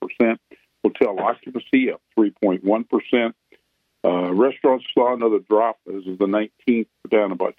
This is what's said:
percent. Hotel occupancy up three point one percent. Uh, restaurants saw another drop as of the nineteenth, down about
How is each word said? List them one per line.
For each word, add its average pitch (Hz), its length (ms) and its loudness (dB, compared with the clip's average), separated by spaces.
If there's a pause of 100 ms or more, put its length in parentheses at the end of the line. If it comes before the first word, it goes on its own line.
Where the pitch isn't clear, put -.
percent. 113 400 -2 (420)
Hotel 107 360 0
occupancy 120 720 -2
up - 100 -8 (140)
three 107 160 2 (120)
point 92 200 0
one 110 200 0
percent. 117 520 -2 (680)
Uh, 90 300 0
restaurants 131 600 2
saw 123 200 2
another 113 260 0
drop 110 380 0 (100)
as 95 200 -10
of 92 100 -8
the 98 100 0
nineteenth, 107 600 -2 (220)
down 104 220 2
about 92 280 -4